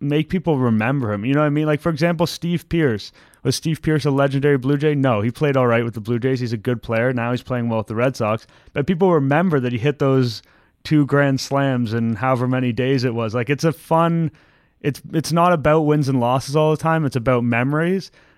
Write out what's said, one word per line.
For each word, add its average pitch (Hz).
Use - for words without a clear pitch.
make 151
people 165
remember 120
him. 104
You 131
know 147
what 151
I 147
mean? 151
Like, 151
for -
example, 165
Steve 170
Pearce. 143
Was 131
Steve 160
Pearce 156
a 147
legendary 139
Blue 135
Jay? 151
No, 135
he 113
played 143
all 127
right 117
with 113
the 110
Blue 117
Jays. 127
He's 120
a 117
good 120
player. 120
Now 120
he's 123
playing 120
well 113
with 110
the 110
Red 123
Sox. 110
But 139
people 185
remember 147
that 123
he 120
hit 135
those 131
two 147
grand 139
slams 127
in 113
however 127
many 127
days 127
it 120
was. 113
Like, 120
it's 147
a 160
fun, 165
it's, -
it's 156
not 170
about 156
wins 147
and 131
losses 131
all 156
the 156
time. 160
It's 135
about 123
memories. 147